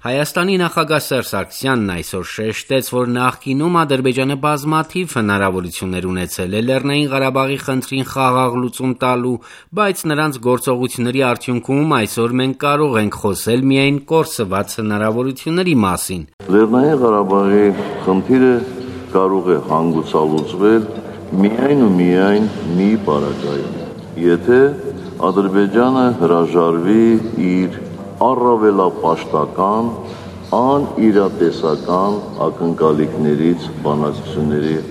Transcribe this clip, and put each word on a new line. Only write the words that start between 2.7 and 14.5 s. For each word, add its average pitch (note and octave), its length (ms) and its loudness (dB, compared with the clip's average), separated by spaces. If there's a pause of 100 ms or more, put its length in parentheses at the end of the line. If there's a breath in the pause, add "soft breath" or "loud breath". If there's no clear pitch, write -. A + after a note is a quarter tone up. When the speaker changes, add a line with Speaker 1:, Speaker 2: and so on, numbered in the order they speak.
Speaker 1:
որ B2 160 0
նախկինում C3+ 640 0
Ադրբեջանը C3+ 600 0 (100)
բազմաթիվ D#3 600 -2 (140)
հնարավորություններ F#2 880 -2
ունեցել F#2 480 -4
է A2+ 80 -2
Լեռնային C3+ 480 0
Ղարաբաղի C3+ 540 -2
խնդրին C3 500 -4
խաղաղ B2+ 360 2 (120)
լուծում B2+ 280 -4 (120)
տալու, B2 320 0 (400 loud breath)
բայց G3 220 0 (100)
նրանց D3+ 260 0 (140)
գործողությունների B2 800 0
արդյունքում C3 720 0
այսօր A#2 400 0
մենք C3 240 -2
կարող C#3+ 400 2
ենք G2+ 160 -2
խոսել A2 400 0 (160)
միայն C#3 200 2 (120)
կորսված A2 600 -2 (120)